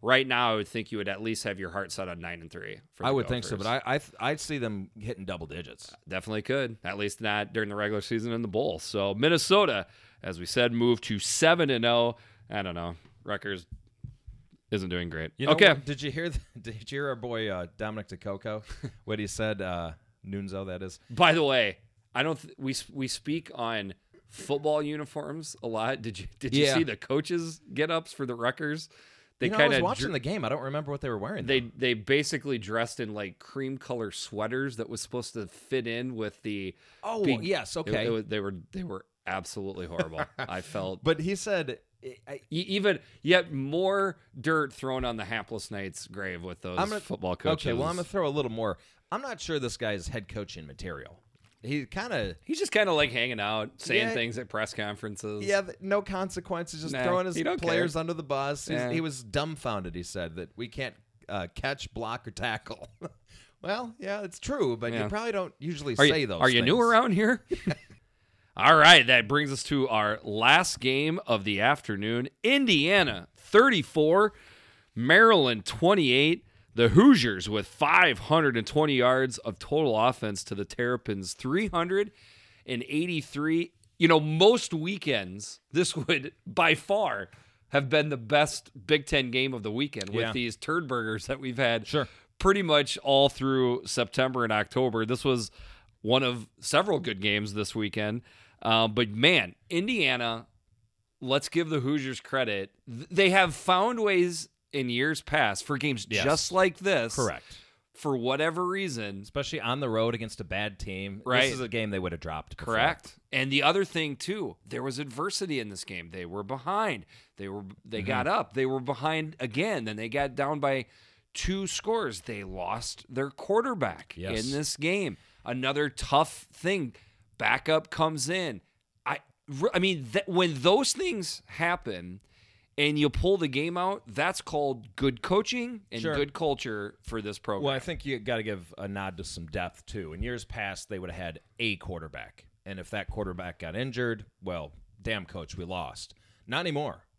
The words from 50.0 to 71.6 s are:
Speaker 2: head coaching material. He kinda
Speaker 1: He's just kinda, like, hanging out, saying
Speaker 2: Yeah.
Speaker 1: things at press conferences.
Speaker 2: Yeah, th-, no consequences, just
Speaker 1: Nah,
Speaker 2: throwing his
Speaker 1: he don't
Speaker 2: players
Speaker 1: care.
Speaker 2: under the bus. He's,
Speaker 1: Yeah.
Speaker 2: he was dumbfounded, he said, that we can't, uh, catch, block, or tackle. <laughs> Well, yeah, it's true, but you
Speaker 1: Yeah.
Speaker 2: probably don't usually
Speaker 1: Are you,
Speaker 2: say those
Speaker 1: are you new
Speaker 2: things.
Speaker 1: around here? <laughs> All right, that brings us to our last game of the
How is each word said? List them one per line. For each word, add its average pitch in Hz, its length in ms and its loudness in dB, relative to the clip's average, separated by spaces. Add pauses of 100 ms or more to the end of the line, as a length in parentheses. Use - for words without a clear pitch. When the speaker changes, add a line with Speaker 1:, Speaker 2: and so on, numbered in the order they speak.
Speaker 2:
head 107 200 -8
coaching 92 400 -12
material. 71 500 -12 (460)
He 135 220 -4
kinda 165 580 -6
Speaker 1:
He's 311 140 -6
just 381 140 -4
kinda, 208 200 4
like, 147 200 2
hanging 120 280 -2
out, 107 300 -2 (100)
saying 117 280 2
Speaker 2:
Yeah. 113 80 -2
Speaker 1:
things 117 240 -2
at 120 100 -10
press 110 240 -4
conferences. 104 720 -6
Speaker 2:
Yeah, 196 160 2
th-, 185 180 -10
no 202 220 0
consequences, 185 800 -6
just 156 140 -6
Speaker 1:
Nah, 127 80 -2
Speaker 2:
throwing 185 240 0
his 175 80 -6
Speaker 1:
he 165 80 -2
don't 359 180 -2
Speaker 2:
players 170 320 0
Speaker 1:
care. 160 60 -2
Speaker 2:
under 165 160 -4
the 156 80 -8
bus. 139 440 -4
He's, - 120 -4
Speaker 1:
Yeah. 123 120 -2
Speaker 2:
he 165 80 0
was 143 240 -6
dumbfounded, 113 720 -4
he 87 80 -8
said, 85 360 -8
that 87 180 -10
we 117 120 -8
can't, 127 280 -8 (340)
uh, 92 240 -4
catch, - 400 -8
block, 117 340 -8
or 113 40 -14
tackle. - 560 -8 (120)
<laughs> - 100 -10 (520)
Well, 226 380 -6
yeah, 202 240 -8
it's 180 160 -12
true, 208 360 0
but 117 160 -4
you 117 60 -4
Speaker 1:
Yeah. 107 100 -2
Speaker 2:
probably 220 260 -4
don't 185 260 -4
usually 143 400 -6
Speaker 1:
Are 139 60 8
you, 143 80 6
Speaker 2:
say 151 120 0
those 92 160 -2
Speaker 1:
are 131 80 6
you 120 140 4
new 160 140 6
Speaker 2:
things. 240 100 6
Speaker 1:
around 233 240 6
here? 214 340 4 (540)
<laughs> - 580 -20
All 147 180 8
right, 156 300 12
that 120 220 6
brings 143 240 2
us 135 140 -4
to 135 220 2
our 107 360 2
last 127 560 6
game 139 480 0
of 110 160 2
the 98 180 2